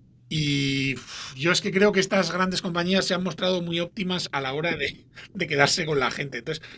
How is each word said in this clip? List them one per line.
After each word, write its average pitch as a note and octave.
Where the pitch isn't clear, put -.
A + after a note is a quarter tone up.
Y, C#3
uf, -
yo D#3
es -
que G3+
creo G3
que F#3+
estas F#3
grandes F#3
compañías F3+
se F#3+
han F3+
mostrado F#3
muy E3+
óptimas F3+
a C#3+
la C3+
hora D#3+
de, C#3+
de F3
quedarse C#3+
con D3+
la A#2+
gente. C3+
Entonces, D3